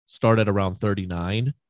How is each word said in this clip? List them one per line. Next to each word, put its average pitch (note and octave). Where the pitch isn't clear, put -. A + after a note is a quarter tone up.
start A2+
at G#2+
around G2
thirty-nine, G2